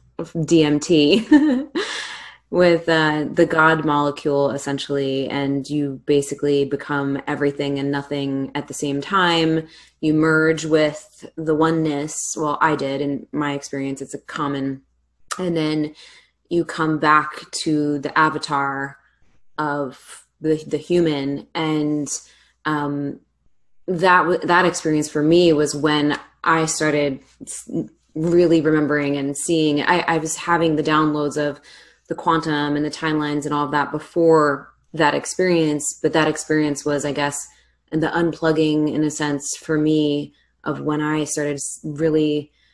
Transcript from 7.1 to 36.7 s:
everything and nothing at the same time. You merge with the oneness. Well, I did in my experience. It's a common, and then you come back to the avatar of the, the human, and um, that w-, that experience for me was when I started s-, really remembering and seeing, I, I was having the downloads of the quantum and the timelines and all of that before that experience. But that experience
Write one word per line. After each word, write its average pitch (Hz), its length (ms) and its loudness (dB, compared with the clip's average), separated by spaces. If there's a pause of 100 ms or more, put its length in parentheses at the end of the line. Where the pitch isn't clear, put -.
everything 143 540 -2
and 143 100 -2
nothing 139 640 -4
at 143 140 -6
the - 80 -12
same 143 260 -4
time. 165 680 2 (320)
You 156 140 0
merge 156 520 2
with 151 600 -2 (100)
the 156 200 -2
oneness. 156 840 -2
Well, 151 240 -4
I 156 140 2
did 139 260 -4
in 143 300 -4
my 147 220 -4
experience. 135 500 -8
It's 135 100 -16
a 143 60 -8
common, 139 640 -6 (560)
and 175 180 -2
then 156 380 -2 (540)
you 170 160 0
come 156 340 -2
back 151 500 2 (140)
to 147 340 0
the 139 180 -6
avatar 143 840 -2 (580)
of 143 720 -6 (120)
the, 156 280 0
the 151 100 -4
human, 143 800 0
and 151 520 -2 (580)
um, 143 540 -4 (680)
that 180 320 4
w-, 165 200 0
that 175 260 2
experience 156 440 0
for 151 120 -2
me 165 320 6
was 147 220 0
when 147 420 0 (260)
I 160 220 2
started 147 540 0 (220)
s-, - 280 -16 (460)
really 165 460 4
remembering 147 560 0
and 139 200 -4
seeing, 156 440 0
I, 175 180 2
I 165 200 0
was 156 160 -6
having 165 400 0
the 151 80 0
downloads 151 540 2
of 147 220 -4 (480)
the 160 80 -6
quantum 151 600 0
and 147 100 -2
the 147 60 -4
timelines 151 540 -2
and 147 80 -2
all 143 120 0
of 135 60 -6
that 143 200 0
before 156 800 2 (240)
that 151 220 4
experience. 160 840 0
But 151 120 0
that 156 140 4
experience 151 580 -2